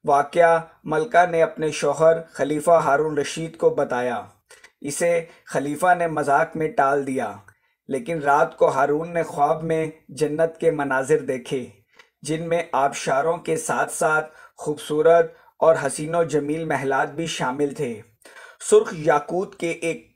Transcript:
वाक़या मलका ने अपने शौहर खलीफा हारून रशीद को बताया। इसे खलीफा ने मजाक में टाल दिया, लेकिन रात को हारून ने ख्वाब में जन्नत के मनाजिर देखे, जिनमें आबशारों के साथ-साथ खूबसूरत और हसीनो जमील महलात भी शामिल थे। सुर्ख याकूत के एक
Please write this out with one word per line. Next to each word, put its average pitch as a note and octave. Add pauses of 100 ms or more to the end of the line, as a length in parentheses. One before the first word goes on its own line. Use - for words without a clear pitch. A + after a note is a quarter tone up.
वाक़या E3 (180)
मलका D3+
ने E3
अपने D#3+
शौहर D#3+ (160)
खलीफा D3+
हारून D3+
रशीद D#3+
को E3
बताया। B2 (680)
इसे E3 (200)
खलीफा D3
ने E3+
मजाक D3
में D#3
टाल C#3
दिया, B2 (480)
लेकिन C3+
रात C#3+
को F3
हारून D3
ने E3+
ख्वाब D#3+
में D#3+ (200)
जन्नत D3+
के E3
मनाजिर C#3
देखे, C3 (600)
जिनमें E3
आबशारों E3
के D#3+
साथ-साथ D#3 (380)
खूबसूरत D#3 (260)
और D#3+
हसीनो D#3+
जमील D3
महलात C#3
भी D#3
शामिल C#3
थे। B2 (680)
सुर्ख A3
याकूत D#3
के E3+ (120)
एक D#3+